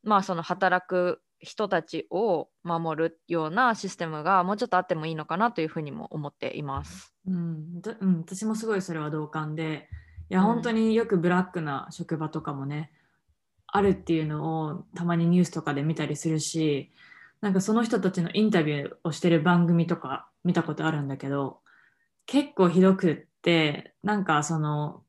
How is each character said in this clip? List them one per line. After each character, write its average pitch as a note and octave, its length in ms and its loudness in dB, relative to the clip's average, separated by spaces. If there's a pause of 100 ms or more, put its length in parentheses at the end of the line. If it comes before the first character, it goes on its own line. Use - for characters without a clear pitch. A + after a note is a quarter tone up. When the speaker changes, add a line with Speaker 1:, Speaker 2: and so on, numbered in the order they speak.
Speaker 1:
ま G#3+ 140 4
あ、 F#3+ 60 4
そ F#3 120 -4
の E3 80 -4
働 F#3+ 440 0
く F3+ 340 0 (200)
人 G#3 260 -6
た F#3 160 0
ち - 280 -8
を F#3 380 0 (140)
守 E3 460 -2
る E3 180 -10
よ D#3+ 220 -2
う - 20 -4
な A#3 240 2
シ G3 140 -8
ス - 80 -10
テ E3+ 100 -6
ム D#3 160 -6
が F3+ 220 2
も F#3+ 80 -2
う G#3 40 -2
ち G3+ 60 -4
ょ A#3+ 40 -2
っ - 20 -18
と F3+ 80 0
あ F3+ 40 4
っ F3+ 60 -8
て F3+ 80 0
も D#3 120 -4
い D#3+ 40 -4
い D#3+ 60 -6
の D#3 100 -8
か E3 100 -4
な A3+ 140 2
と F#3+ 100 -4
い D#3 40 2
う D#3 40 -2
ふ E3 100 -6
う D#3 40 -4
に D3 80 -8
も D3+ 220 -12
思 D3 160 -6
っ - 40 -10
て - 240 -8
い D3+ 60 -8
ま C#3+ 220 -6
す。 F3 280 -18 (140)
Speaker 2:
う F#3+ 60 -2
ん、 E3+ 480 -6
だ-、 A3 200 -10
う F#3+ 60 0
ん、 F3+ 120 4
私 F#3+ 280 -8
も A3 80 0
す A3 100 -6
ご A3 120 0
い F#3 60 -2
そ E3+ 120 -6
れ D#3 60 -4
は D3+ 100 -4
同 D3+ 160 -4
感 D3+ 300 -6
で、 D#3 320 -6 (420)
い F#3 40 -2
や、 F#3 60 6
Speaker 1:
う - 40 6
ん。 - 20 6
Speaker 2:
本 A#3 160 2
当 A#3+ 80 -2
に A3 240 2
よ A3+ 100 2
く G#3 140 2
ブ E3+ 100 2
ラ F3+ 120 4
ッ F#3 60 0
ク F3+ 140 -6
な C#3+ 300 -6
職 E3 260 -6
場 D#3 120 -4
と D#3 140 -6
か D3 100 -6
も C#3 120 -6
ね、 D3+ 280 -8 (760)
あ G3+ 140 2
る G3 100 6
っ - 40 4
て - 180 -4
い D#3+ 80 2
う D#3 60 0
の D#3 400 -2
を - 180 -8 (100)
た F3 100 -6
ま E3+ 120 2
に E3+ 100 2
ニ F3 120 6
ュ - 20 8
ー F3 60 6
ス - 40 -10
と D#3 120 -6
か C#3+ 120 -2
で C#3 80 -2
見 D#3 140 0
た D#3 100 -2
り D3 80 -4
す D#3+ 140 -4
る D#3 100 0
し、 D3+ 540 -2 (480)
な G#3 100 0
ん F#3 40 2
か F#3+ 60 4
そ G#3+ 120 0
の A#3 100 4
人 A3+ 180 0
た F#3 120 0
ち F3+ 100 -2
の E3 100 -2
イ G#3+ 120 2
ン G#3+ 80 4
タ F3 100 4
ビ D3 200 0
ュ - 80 -6
ー - 120 -18
を D#3+ 100 -2
し - 60 -8
て F3+ 100 2
る E3 140 4
番 F3 240 6
組 E3+ 220 4
と E3+ 80 0
か - 320 -10 (160)
見 F3 80 2
た E3 100 2
こ D3+ 140 -4
と D#3 100 -2
あ D#3+ 60 2
る D3 100 -2
ん C3+ 60 -4
だ C3+ 80 -6
け C3+ 120 -8
ど、 C#3 300 -4 (680)
結 C#4 280 0
構 F#3 140 6
ひ E3+ 120 4
ど F#3+ 140 8
く F#3+ 160 2
っ - 300 -8
て、 D#3+ 540 2 (100)
な G#3 120 0
ん F#3+ 80 -2
か D3+ 200 2
そ D#3+ 160 -2
の D3+ 480 -2